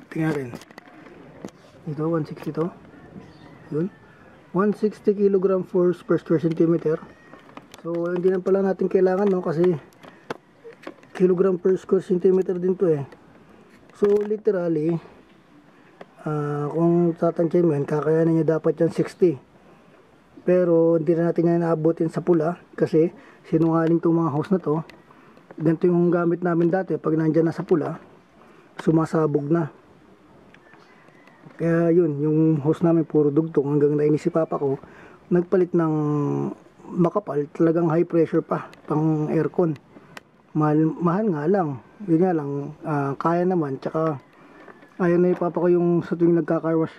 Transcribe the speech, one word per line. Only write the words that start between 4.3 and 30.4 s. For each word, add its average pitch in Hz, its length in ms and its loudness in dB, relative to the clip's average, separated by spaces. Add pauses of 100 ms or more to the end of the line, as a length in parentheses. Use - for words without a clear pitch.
One 196 240 0
sixty 208 400 -2
kilogram 196 480 0
for, 180 400 0
per 165 160 0
square 156 220 0
centimeter. 160 580 0 (800)
So, 170 320 -4
hindi 180 160 0
na 185 160 -2
pala 196 160 2
natin 190 320 -2
kailangan, 190 400 2
no? 185 80 0
Kasi 170 240 0 (1500)
kilogram 185 400 2
per 190 240 0
square - 240 -2
centimeter 185 560 0
din 185 160 -2
to 185 160 0
eh. 139 160 -4 (880)
So, 208 140 2 (100)
literally, 175 800 -2 (1300)
ah, 147 400 -4
kung 170 480 2
tatansya 170 480 0
mo 165 80 4
yan, 143 160 -2
kakayanin 160 480 2
niya 156 240 0
dapat 156 160 0
yan 165 160 2
sixty. 160 480 0 (1040)
Pero, 170 560 2
hindi 160 160 0
na 170 160 0
natin 170 160 2
yan 170 160 2
naabutin 165 480 0
sa - 80 -6
pula 170 400 0 (160)
kasi 160 400 0 (320)
sinungaling 165 540 2
tong 165 160 2
mga 160 180 -2
hose 151 160 -2
na 175 80 2
to. 156 240 -2 (720)
Ganito 165 320 0
yung 175 240 2
gamit 175 320 0
namin 170 240 2
dati. 170 320 -2
Pag 156 160 -2
nandyan 160 320 2
na 151 80 -6
sa - 80 -6
pula, 156 320 0 (840)
sumasabog 156 640 0
na. 165 240 -2 (1900)